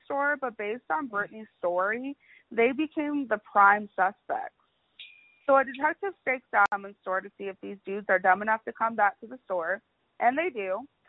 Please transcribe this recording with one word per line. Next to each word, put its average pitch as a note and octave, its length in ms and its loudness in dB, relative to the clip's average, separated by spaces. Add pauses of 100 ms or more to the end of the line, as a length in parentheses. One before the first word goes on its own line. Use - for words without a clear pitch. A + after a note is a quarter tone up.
store, C#4+ 340 0
but A#3+ 200 -8
based G#3+ 320 -6
on D#4 180 -2
Brittany's G#3+ 380 -8 (120)
story, G#3 580 -2 (340)
they A#3 220 4
became D4 560 -2
the G#3+ 120 -2 (100)
prime G3+ 460 6
suspects. F3+ 640 -4 (880)
So C4+ 100 6
a C4+ 80 4
detective D4+ 480 -2 (100)
stakes C4 320 -4
out G3+ 200 6
in G3+ 80 -8
the G3+ 200 -14
store F#3+ 180 -2
to G3+ 160 -12
see G3+ 80 -12
if F#3+ 180 -10
these G3 220 -10
dudes G3+ 240 -6
are F#3+ 100 4
dumb F#3+ 240 4
enough A3 220 -2
to A#3+ 80 -8
come A3+ 220 -2
back G#3 260 2
to A3+ 60 -16
the B3+ 180 -14
store, F3+ 360 -4 (400)
and B3 180 4
they F4 120 0
do. G3+ 300 -4 (280)